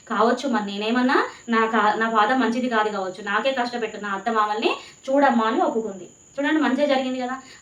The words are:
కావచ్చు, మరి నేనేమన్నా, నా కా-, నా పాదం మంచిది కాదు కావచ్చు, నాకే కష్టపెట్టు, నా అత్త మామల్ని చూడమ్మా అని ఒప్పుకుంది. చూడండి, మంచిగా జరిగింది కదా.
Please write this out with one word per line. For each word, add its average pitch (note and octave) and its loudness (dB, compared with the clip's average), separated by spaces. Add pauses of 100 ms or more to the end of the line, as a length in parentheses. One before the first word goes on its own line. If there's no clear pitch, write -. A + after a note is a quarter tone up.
కావచ్చు, A#3+ 2
మరి G#3+ -2
నేనేమన్నా, B3 0 (240)
నా A3 2
కా-, G#3+ 2
నా A3+ 0
పాదం A3+ 2
మంచిది A#3+ 0
కాదు G#3+ 0
కావచ్చు, G3 -6
నాకే G#3+ -2
కష్టపెట్టు, A#3+ -4
నా G3+ -6
అత్త G3 -4
మామల్ని A3 0 (340)
చూడమ్మా B3+ 4
అని C4 2
ఒప్పుకుంది. G#3+ -2
చూడండి, D4+ -2
మంచిగా C4 2
జరిగింది C4 0
కదా. B3+ -4 (240)